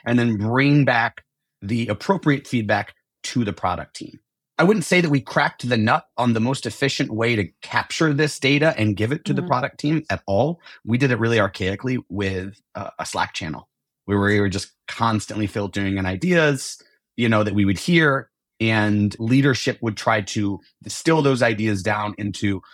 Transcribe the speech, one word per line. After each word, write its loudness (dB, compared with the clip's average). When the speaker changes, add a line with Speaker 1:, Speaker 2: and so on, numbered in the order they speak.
Speaker 1:
and 2
then 2
bring 4
back 0
the -2
appropriate 0
feedback -2
to -2
the -2
product -6
team. -16
I 4
wouldn't 4
say 2
that 0
we 2
cracked -4
the 2
nut 2
on 2
the 0
most -2
efficient -2
way 0
to 0
capture -2
this 0
data 2
and 0
give -2
it -6
to -2
the 0
Speaker 2:
Mm-hmm. -8
Speaker 1:
product -2
team 0
at -4
all. 0
We 0
did 4
it 0
really 2
archaically -2
with, -4
uh, -10
a -6
Slack -4
channel -10
where 0
we 4
were 2
just -6
constantly -2
filtering -4
in -2
ideas, 0
you 0
know, 4
that -2
we 4
would 2
hear, 2
and 2
leadership 2
would -4
try 0
to -4
distill 0
those 2
ideas 2
down -2
into -4